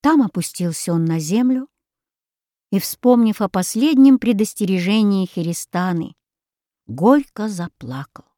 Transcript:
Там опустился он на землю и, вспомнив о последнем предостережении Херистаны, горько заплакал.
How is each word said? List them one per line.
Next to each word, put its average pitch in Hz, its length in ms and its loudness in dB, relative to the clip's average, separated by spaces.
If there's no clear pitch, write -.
Там 294 200 2
опустился 175 720 -4
он 165 120 0
на 165 120 0
землю 247 500 0
и, 196 100 0
вспомнив 233 640 0
о 196 80 -2
последнем 262 680 4
предостережении 202 1040 0
Херистаны, 175 920 -4
горько 214 640 0
заплакал. 143 760 -12